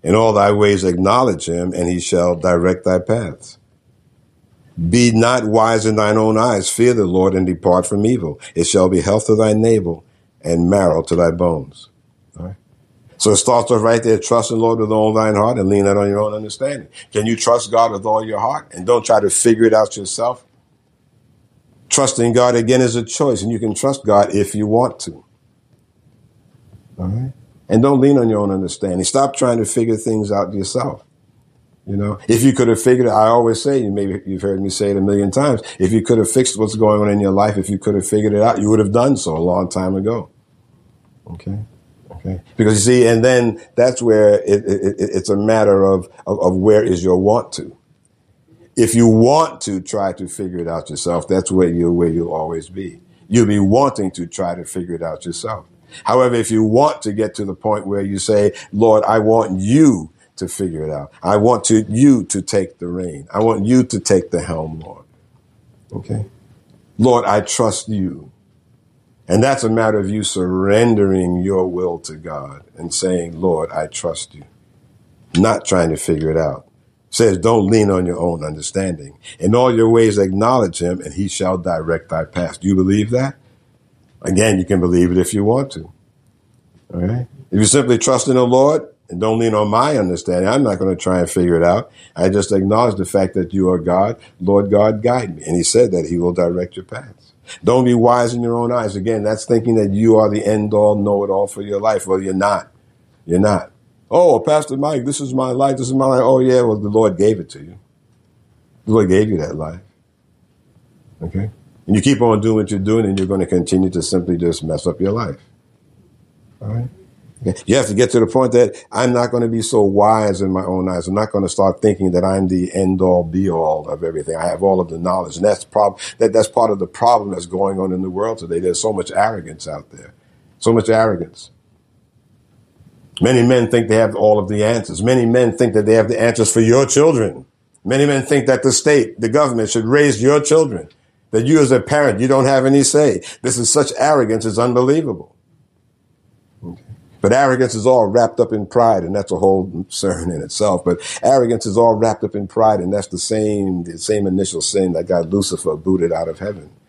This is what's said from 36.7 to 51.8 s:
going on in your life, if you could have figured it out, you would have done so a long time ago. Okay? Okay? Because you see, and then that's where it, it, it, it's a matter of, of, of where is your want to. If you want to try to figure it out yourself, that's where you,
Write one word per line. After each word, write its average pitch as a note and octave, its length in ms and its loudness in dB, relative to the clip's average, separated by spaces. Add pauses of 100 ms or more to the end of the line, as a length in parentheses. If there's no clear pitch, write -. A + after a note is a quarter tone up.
going G#2+ 260 2
on G#2 80 2
in G2+ 100 2
your G2 120 0
life, G2+ 260 0
if F#2+ 120 -4
you G2 100 -4
could G#2 160 -2
have F#2 120 -2
figured G#2+ 260 0
it G#2 80 2
out, A2+ 180 2
you G#2+ 100 0
would A2 100 4
have G2+ 120 0
done B2 260 2
so D#2+ 180 -6
a D#2+ 40 -4
long F2+ 300 0
time F#2+ 260 -4
ago. G#2 340 -4 (1040)
Okay? G2 280 -10 (520)
Okay? F#2 300 -10 (160)
Because G#2+ 160 4
you G#2+ 200 2
see, B2 140 6
and A2+ 160 4
then A#2+ 360 2 (160)
that's B2 260 2
where G#2+ 380 4
it, G2+ 260 0
it, F#2+ 180 -2
it, G2 160 -2
it's - 300 -4
a G2+ 80 0
matter G#2 480 4
of, F#2+ 240 0 (180)
of, G2+ 140 -4
of F#2 140 2
where G2+ 280 4
is F2+ 200 -2
your F2+ 140 2
want G#2 360 0
to. - 220 -14 (1000)
If A2+ 180 2
you A#2 140 6
want B2+ 540 4
to G2 180 -6
try G2 340 -4
to F2+ 140 -12
figure F2+ 320 -10
it E2+ 80 -6
out E2 220 -8
yourself, E2 380 -6
that's F#2 240 0
where F#2 180 4
you, E2+ 220 0